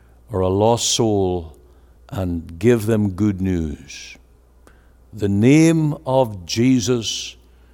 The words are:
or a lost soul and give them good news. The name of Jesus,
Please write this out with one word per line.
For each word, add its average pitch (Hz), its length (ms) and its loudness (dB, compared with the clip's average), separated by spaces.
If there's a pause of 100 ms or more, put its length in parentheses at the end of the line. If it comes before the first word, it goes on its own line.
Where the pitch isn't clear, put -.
(320)
or 95 100 -2
a 92 80 0
lost 107 420 2
soul 92 680 -2 (520)
and 82 500 -6
give 113 260 2
them 107 280 0
good 98 280 -2
news. 85 760 -6 (960)
The 104 180 -4
name 151 640 4 (140)
of 113 400 -2
Jesus, 120 880 -2 (380)